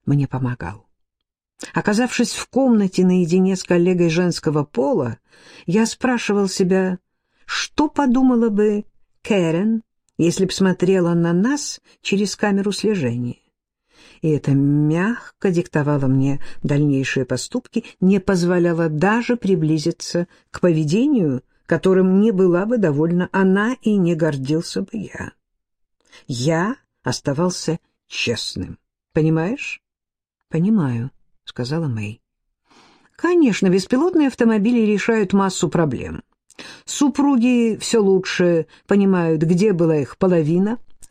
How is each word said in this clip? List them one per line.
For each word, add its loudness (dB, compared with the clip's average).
мне 0
помогал. -8
Оказавшись 0
в -10
комнате 2
наедине 2
с -6
коллегой 2
женского 0
пола, -2
я 2
спрашивал -2
себя, 0
что -4
подумала 2
бы 0
Кэрен, 0
если 0
б -4
смотрела 0
на 2
нас -2
через -2
камеру 0
слежения. -4
И -2
это 0
мягко 0
диктовало 0
мне 0
дальнейшие 0
поступки, -6
не 4
позволяло 0
даже 0
приблизиться -2
к -14
поведению, 2
которым 2
не 4
была 2
бы -2
довольна 0
она 2
и 0
не 2
гордился -4
бы -10
я. -12
Я -2
оставался -4
честным. -8
Понимаешь? -2
"Понимаю", -2
сказала -6
Мэй. -8
Конечно, 2
беспилотные 2
автомобили 2
решают 0
массу 0
проблем. -2
Супруги 2
все 0
лучше 0
понимают, 2
где 2
была 2
их -6
половина, 0